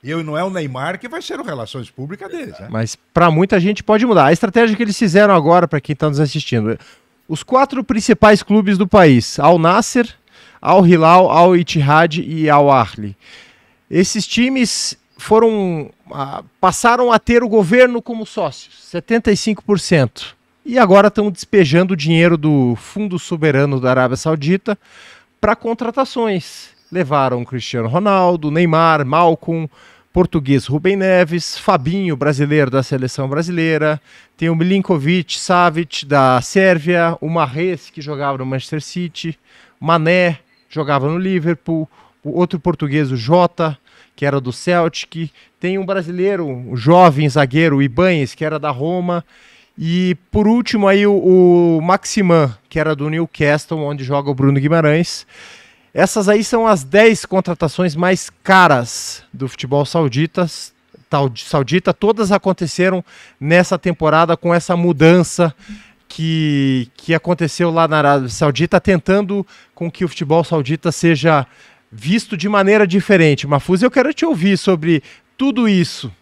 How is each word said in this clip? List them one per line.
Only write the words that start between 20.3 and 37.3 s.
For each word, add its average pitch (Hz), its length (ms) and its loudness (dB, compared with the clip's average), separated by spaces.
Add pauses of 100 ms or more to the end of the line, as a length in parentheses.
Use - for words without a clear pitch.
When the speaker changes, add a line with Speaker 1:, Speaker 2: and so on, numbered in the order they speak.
Speaker 2:
E 240 140 -2
agora 202 320 6
tão 208 200 -2
despejando 180 640 2
o - 20 -6
dinheiro 165 400 2
do 143 400 0
Fundo 190 420 -8
Soberano 143 600 -2
da 127 100 0
Arábia 127 260 0
Saudita 160 600 -2 (640)
pra 214 160 0
contratações. 226 1120 -6 (240)
Levaram 135 520 -2
Cristiano 117 440 -6
Ronaldo, 180 640 0
Neymar, 160 560 2
Malcom, 165 640 0 (440)
português 139 540 0
Rubem 180 300 -2
Neves, 180 640 0
Fabinho, 175 580 -2
brasileiro 143 540 0
da 135 120 0
seleção 135 460 -6
brasileira, 156 720 -2 (360)
tem 165 120 -2
o 165 80 0
Milinkovic 180 840 -2
Savic 170 680 -2
da 135 340 2
Sérvia, 170 800 0
o 156 80 -8
Mahrez, 160 600 -4